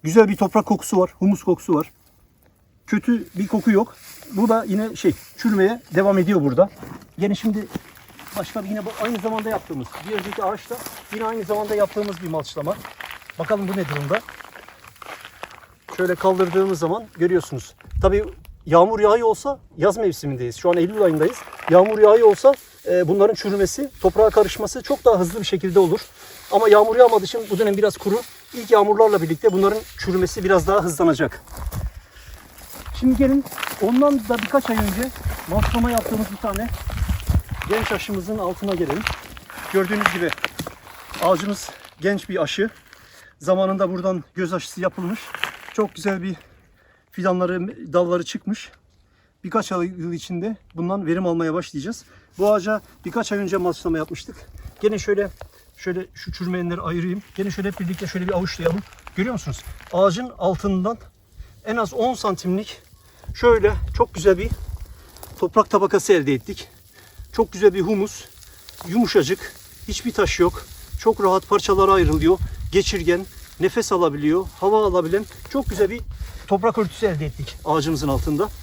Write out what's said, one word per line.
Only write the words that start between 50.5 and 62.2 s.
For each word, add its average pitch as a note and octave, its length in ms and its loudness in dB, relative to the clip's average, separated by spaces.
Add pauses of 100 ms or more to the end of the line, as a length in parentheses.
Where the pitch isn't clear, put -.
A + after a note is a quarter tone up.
bundan F3 320 -4
verim F3 200 0
almaya E3 280 0
başlayacağız. E3+ 500 -8 (340)
Bu G3+ 140 4
ağaca G#3 280 0 (240)
birkaç G#3+ 280 -4
ay G3+ 60 -2
önce F#3+ 180 -2
malçlama F3 420 -2
yapmıştık. D#3+ 380 -8 (440)
Gene G#3 180 0
şöyle, G3+ 320 -2 (460)
şöyle F#3 380 -6
şu - 180 -12
çürümeyenleri F3 480 -4
ayırayım. F3+ 420 -4 (120)
Gene G3 160 -4
şöyle G3 180 -4
hep - 120 -8
birlikte F#3 260 -6
şöyle F3+ 220 -6
bir G3+ 40 -2
avuçlayalım. F3 480 -2 (360)
Görüyor A3 160 0
musunuz? D#3 300 -6 (300)
Ağacın G3 460 2
altından F#3+ 600 0 (680)
en A3 120 -4
az G#3 180 -2
on A#3+ 200 0
santimlik G3 680 -4 (520)